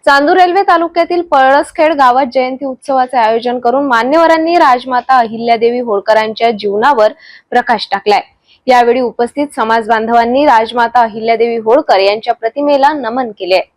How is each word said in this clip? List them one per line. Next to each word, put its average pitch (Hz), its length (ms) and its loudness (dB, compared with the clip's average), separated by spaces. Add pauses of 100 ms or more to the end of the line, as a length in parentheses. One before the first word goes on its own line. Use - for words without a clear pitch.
चांदूर 294 320 2
रेल्वे 359 320 2
तालुक्यातील 339 540 0
पळसखेड 302 680 0
गावात 269 400 2
जयंती 262 320 -4
उत्सवाचे 262 520 -4
आयोजन 233 420 0
करून 262 280 -2
मान्यवरांनी 320 720 2
राजमाता 254 600 2
अहिल्यादेवी 233 640 -2
होळकरांच्या 220 680 -2
जीवनावर 214 640 0 (380)
प्रकाश 240 400 -2
टाकलाय. 196 320 -2 (440)
यावेळी 247 340 2
उपस्थित 240 460 -4 (100)
समाज 226 320 -2
बांधवांनी 233 580 0
राजमाता 233 560 2
अहिल्यादेवी 226 540 -2
होळकर 226 440 0
यांच्या 214 340 -2
प्रतिमेला 285 580 0
नमन 247 460 -6
केले. 180 220 0 (160)